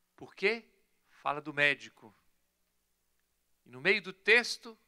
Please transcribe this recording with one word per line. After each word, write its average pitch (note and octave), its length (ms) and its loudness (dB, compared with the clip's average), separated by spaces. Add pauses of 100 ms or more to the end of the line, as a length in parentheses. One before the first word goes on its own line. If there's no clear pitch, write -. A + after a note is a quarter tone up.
(140)
Por - 200 -20
quê? A3+ 300 -4 (440)
Fala C#3+ 320 -8
do D3+ 120 -12
médico. C3 640 -2 (1500)
E - 40 -20
no B2+ 100 -20
meio G3 200 2
do F3+ 120 -10
texto A3+ 760 0